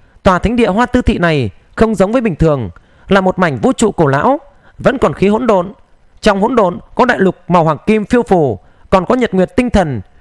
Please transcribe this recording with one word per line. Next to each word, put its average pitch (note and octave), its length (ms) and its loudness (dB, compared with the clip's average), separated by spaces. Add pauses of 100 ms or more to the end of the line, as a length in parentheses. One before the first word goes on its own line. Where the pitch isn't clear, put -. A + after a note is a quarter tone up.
(220)
tòa F#3 160 2
thánh A#3 180 -2
địa A#3 120 2
Hoa G#3+ 180 0
Tư B3 160 0
Thị - 160 -2
này D3+ 320 0 (240)
không A3 200 0
giống F#3 180 2
với C4 80 0
bình A3 160 -2
thường, C#3 340 0 (380)
là G3 120 2
một F#3 180 -2
mảnh E3 200 -2
vũ A#3 140 0
trụ G#3+ 200 0
cổ D#3+ 140 0
lão, F3+ 340 0 (380)
vẫn B3+ 200 0
còn D4 160 0
khí F#3+ 140 0
hỗn A3+ 180 0
độn. F#3+ 260 0 (480)
Trong G3+ 200 0
hỗn A3+ 160 -2
độn F#3 220 0 (160)
có A#3 100 0
đại B3 140 0
lục F#3+ 180 0 (120)
màu E3+ 160 2
hoàng D#3 220 -2
kim G#3+ 180 0
phiêu A#3+ 180 0
phù, D3+ 360 0 (320)
còn F#3 160 2
có A3 80 0
nhật B3+ 200 -2
nguyệt F#3 220 -2
tinh B3 140 0
thần D3+ 300 0 (200)